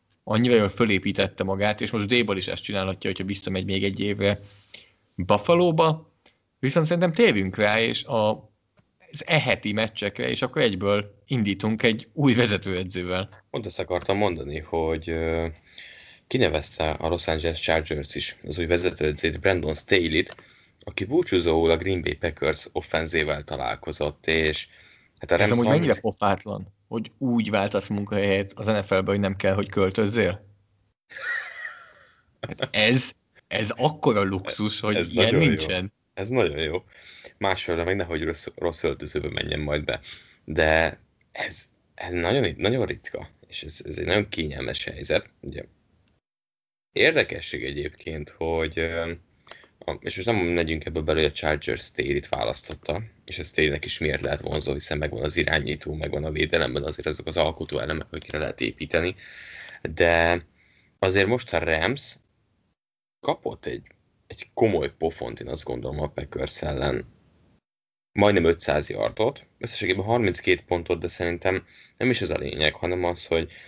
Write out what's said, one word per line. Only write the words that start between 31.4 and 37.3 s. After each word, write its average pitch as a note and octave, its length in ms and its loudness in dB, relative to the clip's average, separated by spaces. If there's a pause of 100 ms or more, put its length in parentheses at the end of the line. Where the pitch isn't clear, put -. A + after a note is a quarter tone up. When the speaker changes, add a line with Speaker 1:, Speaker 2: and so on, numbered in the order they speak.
Speaker 1:
Hát - 300 -8
ez, A#2 400 4 (360)
ez G#2 220 -2
akkora B2 540 2
luxus, F#2+ 560 -2
hogy G#2+ 160 0
Speaker 2:
Ez E2+ 160 0
Speaker 1:
ilyen F2+ 140 4
Speaker 2:
nagyon A#2 160 4
jó. D#3+ 60 6
Speaker 1:
nincsen. F#2 460 0 (200)
Speaker 2:
Ez G2 160 -8
nagyon F2+ 300 2
jó. E2 240 -4 (540)